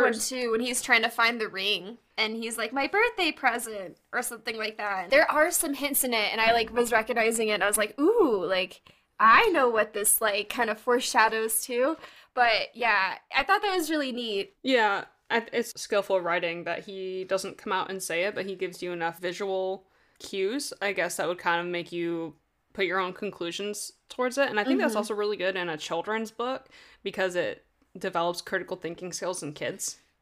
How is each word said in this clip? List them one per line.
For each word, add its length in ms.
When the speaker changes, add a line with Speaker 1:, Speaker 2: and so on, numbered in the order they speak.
Speaker 1:
one, 100
Speaker 2:
There's 160
Speaker 1:
too, 240
when 80
he's 220
trying 220
to 60
find 300
the 80
ring, 500
and 180
he's 220
like, 160
"My 140
birthday 440
present," 680
or 100
something 360
like 200
that. 320
There 220
are 200
some 220
hints 300
in 100
it, 180
and 100
I, 100
like, 220
was 180
recognizing 560
it, 60
and 100
I 40
was 100
like, 220
"Ooh, 460
like, 360
I 300
know 200
what 240
this, 280
like, 280
kind 200
of 100
foreshadows 840
to." 340
But, 420
yeah, 400
I 80
thought 200
that 120
was 140
really 220
neat. 520
Speaker 2:
Yeah, 420
I, 220
it's 280
skillful 400
writing 440
that 200
he 380
doesn't 340
come 160
out 160
and 140
say 220
it, 100
but 100
he 100
gives 280
you 80
enough 280
visual 680
cues, 520
I 100
guess, 260
that 100
would 120
kind 220
of 100
make 200
you 440
put 120
your 140
own 140
conclusions 800
towards 280
it. 120
And 100
I 40
think 160
that's 120
Speaker 1:
Mm-hmm. 60
Speaker 2:
also 180
really 220
good 180
in 140
a 80
children's 540
book 360
because 340
it 300
develops 440
critical 360
thinking 340
skills 300
in 120
kids. 440